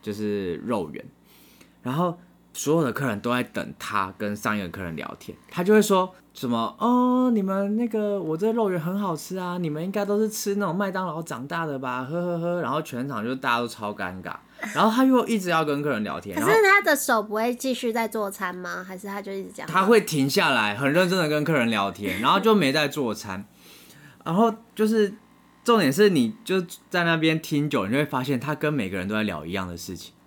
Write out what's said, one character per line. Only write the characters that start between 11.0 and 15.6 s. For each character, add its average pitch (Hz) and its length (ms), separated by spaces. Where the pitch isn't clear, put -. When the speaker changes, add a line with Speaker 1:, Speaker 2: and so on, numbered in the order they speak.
Speaker 1:
劳 165 160
长 139 280
大 165 180
的 143 100
吧， 127 280
呵， 135 80
呵， 175 260
呵。” 175 240
然 123 80
后 151 100
全 131 280
场 110 160
就 123 100
大 131 220
家 - 20
都 120 80
超 107 260
尴 92 300
尬， - 140
然 - 120
后 220 40
他 240 160
又 254 220
一 226 100
直 185 120
要 160 160